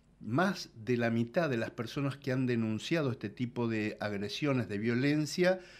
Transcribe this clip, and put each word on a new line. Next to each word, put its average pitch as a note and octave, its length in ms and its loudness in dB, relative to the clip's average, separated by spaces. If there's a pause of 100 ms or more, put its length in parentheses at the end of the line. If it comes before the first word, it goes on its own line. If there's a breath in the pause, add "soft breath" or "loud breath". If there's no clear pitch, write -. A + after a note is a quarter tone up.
(200)
más F3 540 0
de A#2 220 -2
la A#2 140 2
mitad A#2 400 2
de B2 80 0
las A2+ 140 -2
personas C#3 440 -4
que - 160 -4
han C3 140 2
denunciado A#2+ 680 2
este A2 180 -6
tipo A#2+ 380 -2
de A2 320 0
agresiones, G#2 720 -2
de G#2 80 -4
violencia, C#3+ 840 2 (200 loud breath)